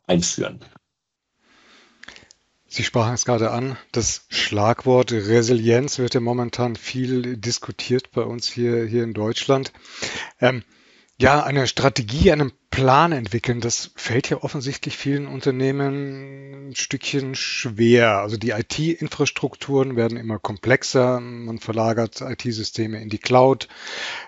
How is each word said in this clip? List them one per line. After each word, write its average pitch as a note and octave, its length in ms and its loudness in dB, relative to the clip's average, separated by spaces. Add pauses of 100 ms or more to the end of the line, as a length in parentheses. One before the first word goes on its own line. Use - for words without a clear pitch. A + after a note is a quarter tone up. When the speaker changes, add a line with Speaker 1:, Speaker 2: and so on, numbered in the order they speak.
Speaker 1:
einführen. - 540 0 (2000)
Speaker 2:
Sie - 160 -6
sprachen A#2+ 300 0
es - 120 -2
gerade A2+ 240 2
an, B2 260 -4 (160)
das - 360 -2
Schlagwort A#2+ 840 2
Resilienz A#2 840 2
wird A#2+ 160 -2
ja B2+ 60 2
momentan A#2+ 540 -2
viel B2+ 600 -4
diskutiert A#2 760 -4
bei A#2+ 100 -2
uns A#2 260 -4
hier, A#2+ 380 0
hier A#2 180 0
in A#2 80 -6
Deutschland. A2+ 600 0 (680)
Ähm, B2 220 4 (580)
ja, C#3 240 6
eine C#3 220 2
Strategie, C#3 640 2
einen D3 180 0 (200)
Plan C3+ 420 4
entwickeln, A#2+ 480 -2
das A#2 340 -4
fällt - 360 -2
ja D3 120 -2
offensichtlich C#3 540 -6
vielen C#3 320 -2
Unternehmen C#3 1400 -4
ein B2+ 40 -16
Stückchen C3+ 600 -4
schwer. A#2 800 4
Also G#2 220 -2
die A2 120 -4
I-T-Infrastrukturen C#3 1400 -2
werden A#2 220 0
immer A2+ 220 -6
komplexer, B2 800 0
man A#2+ 380 -10
verlagert A2+ 640 0
I-T-Systeme A2 800 -6
in A2 100 -12
die G#2+ 80 -4
Cloud. B2+ 500 4 (600)